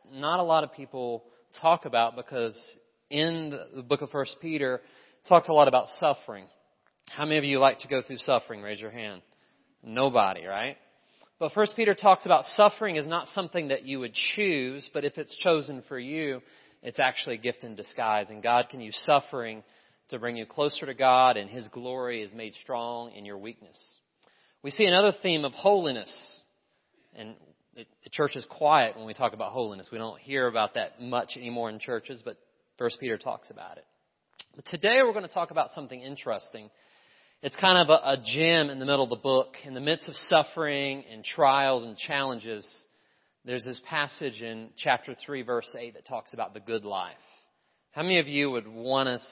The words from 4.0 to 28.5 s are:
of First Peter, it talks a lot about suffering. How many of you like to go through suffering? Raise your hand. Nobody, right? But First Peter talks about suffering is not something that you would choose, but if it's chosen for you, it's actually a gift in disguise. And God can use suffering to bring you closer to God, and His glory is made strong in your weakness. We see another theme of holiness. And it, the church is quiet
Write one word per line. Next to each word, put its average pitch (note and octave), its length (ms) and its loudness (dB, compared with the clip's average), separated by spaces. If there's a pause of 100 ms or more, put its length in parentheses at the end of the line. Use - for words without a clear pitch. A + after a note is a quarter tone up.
of C#3+ 80 -8
First C3+ 320 -4
Peter, C#3+ 340 -2
it - 540 -20
talks E3+ 180 8
a E3 60 2
lot D3 160 10
about B2+ 180 4 (140)
suffering. A#2 460 -4 (600)
How - 160 -8
many D#3 140 0
of C#3+ 80 0
you C#3 140 0
like C3+ 200 6
to - 80 -14
go C3 140 0
through B2 160 -12
suffering? A#2 440 -2
Raise G2+ 200 -10
your G#2+ 100 -12
hand. G#2+ 300 -12 (600)
Nobody, A2+ 640 2
right? G#2+ 300 -6 (640)
But D#3 140 -4
First G#3 240 0
Peter G#3+ 160 2
talks F#3+ 320 6
about E3+ 180 6
suffering G3+ 540 4
is D3 100 -4
not D#3+ 200 -4
something E3+ 420 -6
that C3+ 140 0
you C3 180 -8
would A2+ 120 -8 (220)
choose, C#3+ 580 -2
but C#3+ 120 -2
if C#3+ 120 -4
it's D#3 160 -12
chosen D3 540 0
for C#3 100 -10
you, C#3 440 -6 (400)
it's A#2+ 180 -6
actually C3 360 0
a A2 60 -14
gift A#2+ 220 -4
in A2+ 120 -14
disguise. G#2+ 560 -2
And G#2+ 120 -14
God A#2+ 260 2
can C3 120 -14
use G#2+ 240 -8
suffering A#2+ 580 0 (460)
to B2 100 -10
bring A#2+ 160 -6
you A2+ 100 -8
closer D3 400 -2
to C3+ 80 -10
God, B2+ 440 6
and G2+ 120 -8
His A2+ 200 -12
glory B2 520 -8
is G2+ 120 -12
made A2+ 220 -14
strong A#2 580 -8
in G#2 100 -18
your G2+ 140 -12
weakness. G2+ 440 -16 (800)
We C#3+ 100 -8
see A3 120 2
another F#3+ 300 6 (100)
theme D#3+ 220 0
of B2+ 80 -4
holiness. D#3+ 880 0 (720)
And A2 200 -16 (400)
it, D3 120 -20 (160)
the - 60 -20
church - 260 -2
is B2 140 -12
quiet C#3 480 4